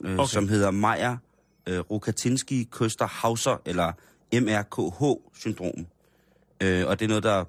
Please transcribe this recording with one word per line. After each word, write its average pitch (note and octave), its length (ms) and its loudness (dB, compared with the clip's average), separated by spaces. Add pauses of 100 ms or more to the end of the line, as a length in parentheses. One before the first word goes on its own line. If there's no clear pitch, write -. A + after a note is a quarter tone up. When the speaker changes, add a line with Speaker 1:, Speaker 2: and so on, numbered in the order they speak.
Speaker 1:
øh, F#2+ 140 0
Speaker 2:
Okay. C3+ 100 4
Speaker 1:
som G2+ 200 2
hedder G2+ 220 4
Meyer, G#2+ 460 0 (500)
øh, F2+ 120 -2
Rokatansky A#2 920 -2
Køster A2+ 360 -2
Hauser, A#2 500 0 (100)
eller F2 260 0 (400)
M A#2+ 160 4
R G#2+ 140 2
K - 140 -14 (220)
H-syndrom. - 880 -4 (760)
Øh, F#2 240 2
og F#2 140 0
det A2 40 0
er G#2+ 40 2
noget, G#2+ 140 2
der G2+ 260 2